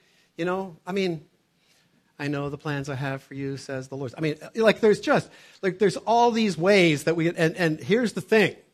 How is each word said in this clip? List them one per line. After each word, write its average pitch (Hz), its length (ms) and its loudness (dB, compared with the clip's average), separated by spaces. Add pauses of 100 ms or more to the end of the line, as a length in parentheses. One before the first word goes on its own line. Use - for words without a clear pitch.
(360)
You 165 80 -6
know, 185 320 -6 (100)
I 180 60 -10
mean, 185 340 -4 (920)
"I 143 100 -6
know 143 220 -4
the 143 80 -10
plans 143 320 -8
I 143 60 -6
have 135 260 -6
for - 140 -20
you," 139 200 -6
says 131 320 -12
the 135 80 -12
Lord. 139 220 -10
I 156 40 -8
mean, 156 140 -2 (200)
like, 220 240 4
there's 208 200 4
just, 240 300 0 (320)
like, 185 160 -4
there's 196 180 2
all 233 360 2
these 214 260 0
ways 170 460 4
that 170 120 0
we, 165 140 0
and, 165 260 0
and 165 240 0
here's 208 340 0
the 185 80 -6
thing. 202 340 2 (180)